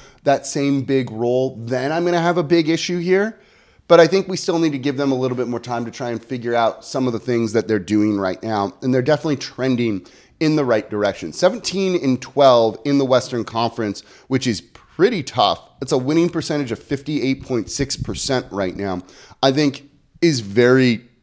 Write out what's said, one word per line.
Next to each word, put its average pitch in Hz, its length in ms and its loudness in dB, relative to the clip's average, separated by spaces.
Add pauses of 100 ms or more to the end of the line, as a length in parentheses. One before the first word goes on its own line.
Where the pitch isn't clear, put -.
(240)
that 139 220 0
same 139 380 -2
big 131 280 0
role, 123 460 -2
then 127 340 -4
I'm 170 140 -2
gonna 175 160 0
have 170 160 0
a 175 60 0
big 160 260 2
issue 170 300 -2
here. 190 380 0 (500)
But 170 120 10
I 165 60 10
think 190 220 0
we 180 100 -6
still 170 220 -2
need 160 140 0
to 139 40 -6
give 131 200 -4
them 139 140 0
a 135 40 0
little 127 200 -2
bit 123 120 -4
more 120 120 -6
time 120 260 -6
to 113 40 -10
try 120 220 -8
and 117 120 -8
figure 120 300 -6
out 117 320 0
some 131 220 -2
of 120 60 0
the 110 60 -4
things 117 340 -2
that 110 140 0
they're 110 120 0
doing 104 400 0
right 92 240 -4
now. 104 280 -4 (120)
And 127 100 0
they're 131 80 2
definitely 147 360 0
trending 120 680 -4 (340)
in 156 180 2
the 147 60 2
right 113 240 0
direction. 101 460 -4
Seventeen 185 720 0
and 131 180 0
twelve 120 640 4
in 143 140 2
the 135 60 2
Western 123 380 0
Conference, 113 580 -4 (260)
which 131 180 -2
is 110 160 -2
pretty - 600 -2
tough. 101 440 0 (140)
It's 131 100 -6
a 151 60 4
winning 156 320 2
percentage 147 420 -4
of 107 60 -4
fifty-eight 135 640 -4
point 120 300 -4
six - 240 -4
percent 123 560 -4
right 95 240 -4
now, 95 260 -6 (400)
I 135 100 4
think 139 380 -2 (320)
is 156 200 2
very 120 640 4 (180)